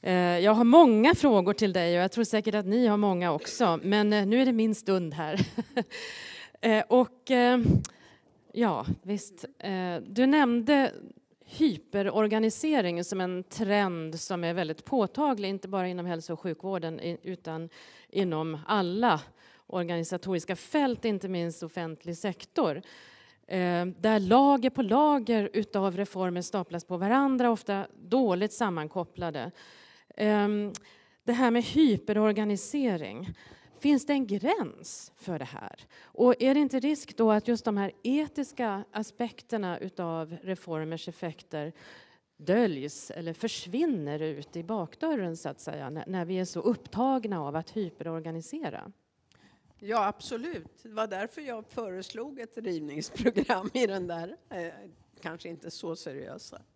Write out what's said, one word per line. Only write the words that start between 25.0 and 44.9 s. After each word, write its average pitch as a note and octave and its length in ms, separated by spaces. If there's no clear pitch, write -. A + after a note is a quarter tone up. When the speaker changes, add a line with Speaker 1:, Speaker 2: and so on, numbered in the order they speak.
Speaker 1:
utav G3 440
reformer F#3 440
staplas F3 440
på F3+ 120
varandra, B3 540
ofta G3 360
dåligt G3+ 520
sammankopplade. E3+ 960
Ehm, G#3 560
det A#3+ 100
här A#3+ 180
med A#3+ 120
hyperorganisering, G#3 1700
finns C#4+ 260
det C#4+ 80
en C4+ 140
gräns G#3 880
för E3 240
det C3 60
här? - 300
Och B3 380
är C4 120
det D4 60
inte C4 200
risk C#4+ 380
då A3 140
att G#3+ 160
just A#3 180
de G#3 120
här G3 140
etiska B3+ 880
aspekterna G#3+ 880
utav E3 640
reformers E3 640
effekter D#3+ 640
döljs D#3 760
eller E3 220
försvinner F#3 880
ut D3 340
i E3+ 80
bakdörren, F#3 720